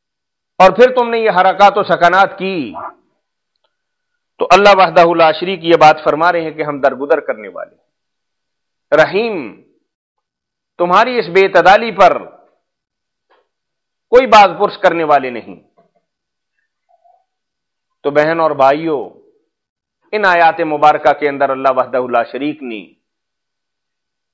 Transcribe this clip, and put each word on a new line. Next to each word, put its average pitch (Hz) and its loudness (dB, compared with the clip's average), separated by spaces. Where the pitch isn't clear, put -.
और 185 4
फिर 247 2
तुमने 233 -4
ये 220 -2
हरकत 190 2
और 196 -2
सकनात 180 0
की, 180 -8
तो - -2
अल्लाह 202 4
वहदहु 170 4
ला 165 4
शरीक 180 -8
ये 165 4
बात 151 4
फरमा 160 0
रहे 175 -4
हैं 156 -10
कि 156 -10
हम 143 -8
दरगुदर 139 -2
करने 107 -10
वाले। 85 -18
रहीम, 156 -2
तुम्हारी 208 0
इस 175 -6
बेतदाली 190 2
पर 170 2
कोई 254 4
बाज 202 4
पुरस 196 -4
करने 170 -2
वाले 139 0
नहीं। 107 -14
तो 143 -4
बहन 156 0
और 156 0
भाइयों, 143 0
इन 214 -4
आयात 170 2
मुबारका 151 2
के 147 -4
अंदर 139 -4
अल्लाह 135 -2
वहदहु 127 -4
ला 120 -2
शरीक 147 -10
ने 110 -14